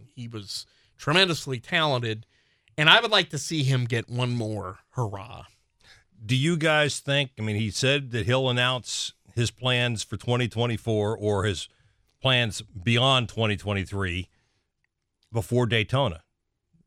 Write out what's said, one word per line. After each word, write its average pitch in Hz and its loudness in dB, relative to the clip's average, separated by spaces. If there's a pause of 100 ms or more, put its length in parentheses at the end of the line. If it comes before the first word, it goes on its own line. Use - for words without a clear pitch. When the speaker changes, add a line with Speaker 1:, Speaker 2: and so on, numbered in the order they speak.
(140)
Speaker 1:
He 120 -12
was 107 -12 (320)
tremendously 156 0
talented, 120 -2 (500)
and 151 6
I 208 10
would 233 -2
like 190 2
to 151 -6
see 156 -2
him 131 2
get 117 -4
one 123 -2
more 104 -6 (100)
hurrah. 101 -6 (800)
Speaker 2:
Do 113 0
you 156 2
guys 151 2
think, 139 0
I 110 -6
mean, 107 -2
he 110 0
said 135 0
that 113 -4
he'll 131 2
announce 123 -2 (200)
his 120 0
plans 120 -2
for - -8
twenty 120 0
twenty-four 110 0
or 104 0
his 98 -2 (500)
plans 123 0
beyond 120 2
twenty 110 0
twenty-three 95 -4 (1040)
before 120 0
Daytona. 113 0 (640)